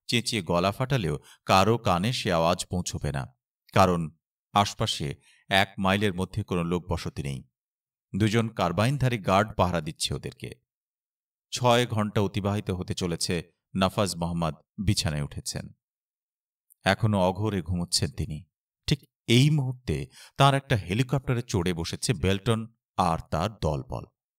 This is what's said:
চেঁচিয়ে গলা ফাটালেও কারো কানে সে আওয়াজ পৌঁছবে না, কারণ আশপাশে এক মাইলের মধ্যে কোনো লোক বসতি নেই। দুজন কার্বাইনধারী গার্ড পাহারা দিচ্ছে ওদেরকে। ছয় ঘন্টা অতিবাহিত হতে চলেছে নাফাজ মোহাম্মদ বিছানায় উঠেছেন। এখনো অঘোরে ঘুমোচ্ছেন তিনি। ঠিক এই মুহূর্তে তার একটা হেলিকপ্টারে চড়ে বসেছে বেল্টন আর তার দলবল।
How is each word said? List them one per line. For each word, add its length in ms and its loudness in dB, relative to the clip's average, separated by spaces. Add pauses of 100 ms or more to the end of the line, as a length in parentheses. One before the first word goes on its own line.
চেঁচিয়ে 340 -2
গলা 300 2
ফাটালেও 480 -2 (260)
কারো 320 6
কানে 360 0
সে 200 -2
আওয়াজ 320 2
পৌঁছবে 460 -4
না, 120 -4 (500)
কারণ 360 4 (440)
আশপাশে 640 0 (340)
এক 280 2
মাইলের 360 0
মধ্যে 300 -4
কোনো 200 -2
লোক 240 -2
বসতি 360 -6
নেই। 160 -6 (760)
দুজন 340 2
কার্বাইনধারী 680 0
গার্ড 380 2
পাহারা 260 0
দিচ্ছে 320 -6
ওদেরকে। 360 -8 (1000)
ছয় 360 4
ঘন্টা 340 0
অতিবাহিত 500 -2
হতে 220 -4
চলেছে 500 -2 (320)
নাফাজ 400 0
মোহাম্মদ 400 -2 (300)
বিছানায় 380 0
উঠেছেন। 500 -10 (1120)
এখনো 360 2
অঘোরে 420 0
ঘুমোচ্ছেন 500 -2
তিনি। 340 -8 (420)
ঠিক 120 0 (280)
এই 220 6
মুহূর্তে 580 -4 (300)
তার 180 4
একটা 200 -2
হেলিকপ্টারে 640 -2
চড়ে 320 -2
বসেছে 400 -4
বেল্টন 540 -2 (300)
আর 200 2 (140)
তার 180 0 (120)
দলবল। 440 -4 (340)